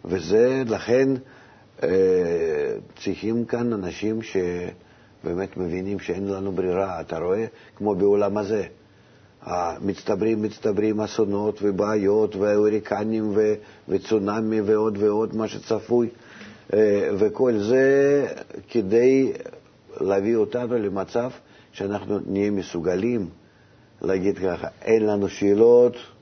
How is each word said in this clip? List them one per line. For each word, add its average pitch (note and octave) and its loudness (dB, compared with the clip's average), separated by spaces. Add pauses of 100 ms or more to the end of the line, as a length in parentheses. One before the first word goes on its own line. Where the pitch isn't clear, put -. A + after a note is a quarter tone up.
וזה, A2 2
לכן, A#2 2 (720)
אה, - 0 (1120)
צריכים A2 -4
כאן A#2+ -4
אנשים G#2 -4
שבאמת F2+ -6
מבינים F#2 -4
שאין G2 -6
לנו G2 -4
ברירה. F#2 -2
אתה D#2+ -8
רואה, F#2 -2 (300)
כמו G#2 -2
בעולם G2+ 2
הזה, G2+ -4 (760)
המצטברים, G2 -2
מצטברים G#2+ -2
אסונות G#2 -2
ובעיות G#2 2
והוריקנים G#2 0
ו-, G#2+ 4 (360)
וצונאמי G#2+ 0
ועוד G#2+ 2
ועוד, G#2+ 0
מה A2 -2
שצפוי. A2+ -2 (640)
אה, G2+ 4
וכל A2 2
זה C3+ 4 (420)
כדי A#2+ 4 (680)
להביא G2 0
אותנו A#2 -2
למצב G2+ -4 (400)
שאנחנו - -4
נהיה G2+ 0
מסוגלים F#2 -2 (720)
להגיד F#2+ 0
ככה, F2+ -4 (140)
"אין A2+ 2
לנו G2+ 0
שאלות A#2 6 (260)